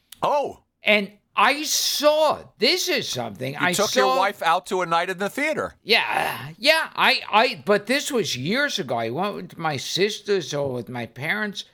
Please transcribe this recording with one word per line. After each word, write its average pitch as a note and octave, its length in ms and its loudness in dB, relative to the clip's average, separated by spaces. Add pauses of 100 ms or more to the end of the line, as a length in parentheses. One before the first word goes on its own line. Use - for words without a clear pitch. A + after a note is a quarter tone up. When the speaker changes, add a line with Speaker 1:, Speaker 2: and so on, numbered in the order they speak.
(220)
Speaker 1:
Oh. C4 380 0 (220)
Speaker 2:
And G#3 300 2 (280)
I C4+ 220 4
saw, D4 800 2 (180)
this E4+ 300 2
is C4 200 0
something, B2+ 440 -6
Speaker 1:
You D3 80 -10
Speaker 2:
I F3+ 120 2
Speaker 1:
took G3+ 180 0
Speaker 2:
saw B3 100 2
Speaker 1:
your B3+ 160 4
wife G3 260 0
out E3+ 240 2
to F#3 160 -2
a F3 40 -2
night E3+ 220 0
in F#3 100 -4
the G3 100 -2
theater. C4 560 -2
Speaker 2:
Yeah, D3+ 640 0 (100)
yeah, D4 380 2
I, A#3 240 4 (100)
I, A3 340 2
but G3+ 220 2
this C#4+ 240 0
was G3+ 260 -2
years G#3+ 440 -2
ago. B2+ 180 -4
I A#2 120 -2
went F3+ 260 -4
with E3+ 200 -14
my D#3+ 200 -4
sisters F#3+ 760 -2
or C#3+ 200 -2
with A#2+ 160 -6
my A#2+ 180 -8
parents. F#3 680 -6